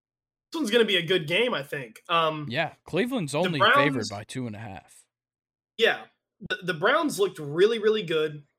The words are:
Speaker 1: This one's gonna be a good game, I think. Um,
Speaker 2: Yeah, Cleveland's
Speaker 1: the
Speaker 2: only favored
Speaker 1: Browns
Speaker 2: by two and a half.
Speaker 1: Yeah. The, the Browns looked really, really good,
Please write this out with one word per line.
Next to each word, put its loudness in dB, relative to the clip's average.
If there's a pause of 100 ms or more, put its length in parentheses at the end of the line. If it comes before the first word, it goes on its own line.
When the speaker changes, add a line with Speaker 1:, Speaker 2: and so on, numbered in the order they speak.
(520)
Speaker 1:
This -6
one's -2
gonna 6
be 2
a 0
good 0
game, 0
I -4
think. -10
Um, 0
Speaker 2:
Yeah, -2 (140)
Cleveland's -2
Speaker 1:
the 0
Speaker 2:
only 0
favored 6
Speaker 1:
Browns -4
Speaker 2:
by -10
two -8
and -10
a -14
half. -16 (720)
Speaker 1:
Yeah. 2 (500)
The, -4
the -4
Browns 0
looked 0
really, 2
really 0
good, -2 (180)